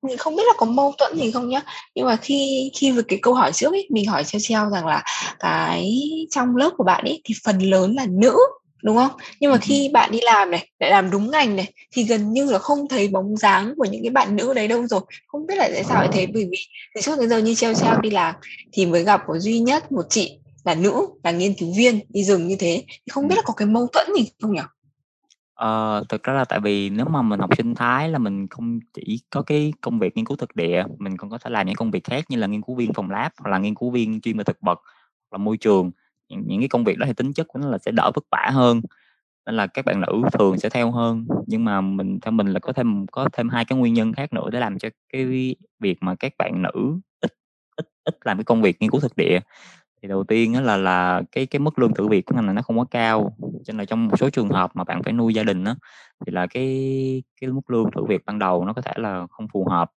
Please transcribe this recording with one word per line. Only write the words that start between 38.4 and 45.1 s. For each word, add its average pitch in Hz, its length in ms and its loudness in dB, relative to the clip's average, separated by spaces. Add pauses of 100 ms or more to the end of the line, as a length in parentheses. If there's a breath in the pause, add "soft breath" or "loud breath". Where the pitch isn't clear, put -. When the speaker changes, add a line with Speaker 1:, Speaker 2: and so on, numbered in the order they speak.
Speaker 2:
hơn, 120 280 6 (640)
nên 110 100 -6
là 104 120 0
các - 180 -8
bạn 98 160 0
nữ 104 200 0 (120)
thường 95 260 2
sẽ 107 100 -4
theo 120 220 0
hơn. 117 360 -2 (200)
Nhưng 113 180 0
mà 101 160 0
mình, 95 400 -2
theo 110 100 -4
mình 104 160 2
là 95 120 0
có - 140 -6
thêm, 104 340 0
có 139 260 -4
thêm 120 160 -2
hai 120 160 -2
cái 131 140 -2
nguyên 120 140 4
nhân 113 200 2
khác 143 200 -6
nữa - 180 -4
để 120 80 -4
làm 104 200 -4
cho 113 100 -8 (240)